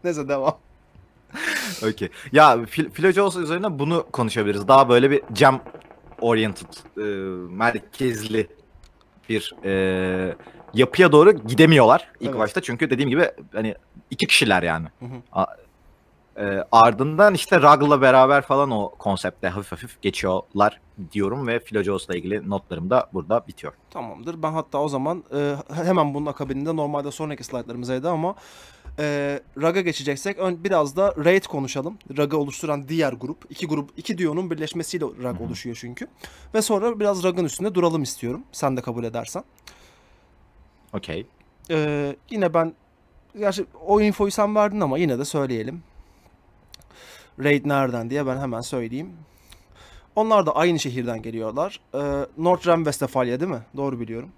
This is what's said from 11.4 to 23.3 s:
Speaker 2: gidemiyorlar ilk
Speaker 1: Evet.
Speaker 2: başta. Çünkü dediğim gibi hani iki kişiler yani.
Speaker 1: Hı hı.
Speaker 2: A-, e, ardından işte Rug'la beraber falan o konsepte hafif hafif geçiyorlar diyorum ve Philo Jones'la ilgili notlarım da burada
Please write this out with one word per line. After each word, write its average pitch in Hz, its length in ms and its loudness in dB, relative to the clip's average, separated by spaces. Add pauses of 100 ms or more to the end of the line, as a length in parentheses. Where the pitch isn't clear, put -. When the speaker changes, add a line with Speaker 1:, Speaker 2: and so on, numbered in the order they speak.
Speaker 2:
gidemiyorlar 139 640 8 (120)
ilk 127 100 -4
Speaker 1:
Evet. 127 80 -6
Speaker 2:
başta. 110 220 -2
Çünkü 123 300 -4
dediğim 131 200 0
gibi 151 200 2 (220)
hani 110 220 -4 (360)
iki - 160 -2
kişiler 98 360 4
yani. 82 240 -2 (140)
Speaker 1:
Hı 123 60 -16
hı. 123 40 -12 (220)
Speaker 2:
A-, 92 240 -2 (800)
e, 98 360 -4
ardından 131 600 6
işte 175 240 2
Rug'la 147 420 6
beraber 131 420 8
falan 139 280 0
o 104 280 -2
konsepte 95 500 -4
hafif 98 240 -8
hafif - 300 -16
geçiyorlar 101 800 0 (320)
diyorum 107 340 -4
ve 117 140 -2
Philo 107 220 -4
Jones'la 92 340 -4
ilgili 92 340 -6
notlarım 90 400 -8
da 123 220 0
burada 95 360 -4